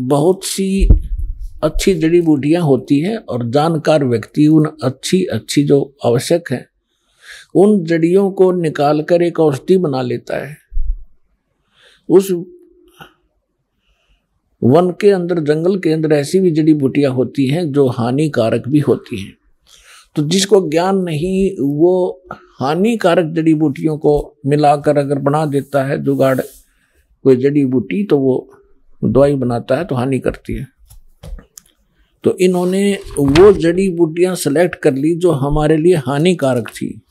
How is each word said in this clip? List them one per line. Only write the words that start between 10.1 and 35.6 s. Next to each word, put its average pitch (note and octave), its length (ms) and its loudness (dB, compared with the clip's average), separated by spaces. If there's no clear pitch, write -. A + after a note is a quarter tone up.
है। D3+ 100 -18
उस F#3+ 220 4
वन E3 280 4
के G3+ 200 2
अंदर, F3 300 0
जंगल D#3+ 380 0
के D#3+ 140 -2
अंदर D#3 200 0
ऐसी D3 280 0
भी F#3 100 2
जड़ी D#3 240 2
बूटियां C#3 380 0
होती B2+ 340 -2
हैं D3 260 -2
जो C3+ 160 2
हानिकारक B2 800 -2
भी D3 100 2
होती A#2+ 420 -2
हैं। G2+ 160 -16
तो D#3+ 60 -2
जिसको F#3+ 480 0
ज्ञान F3 260 0
नहीं F#3 540 -2
वो F3 600 0
हानिकारक F3 920 -2
जड़ी D#3+ 300 0
बूटियों D#3 440 -2
को D3 380 -2
मिलाकर D3 520 2
अगर C#3+ 200 -2
बना C#3+ 280 0
देता C3+ 380 -2
है C#3+ 200 -4
जुगाड़ C3+ 360 0
कोई C3+ 140 4
जड़ी C#3+ 280 0
बूटी, C3 400 -2
तो D#3 140 2
वो C3 320 -2
दवाई C#3 300 2
बनाता B2 420 -2
है E3 80 -6
तो C#3+ 100 -6
हानि B2+ 240 -2
करती - 360 -6
है। C3+ 120 -10
तो - 160 0
इन्होंने F#3 580 0
वो D3+ 340 6
जड़ी E3+ 380 0
बूटियां E3+ 440 0
सिलेक्ट E3 400 0
कर D3 200 0
ली D3+ 220 -2
जो E3+ 140 0
हमारे D3+ 460 0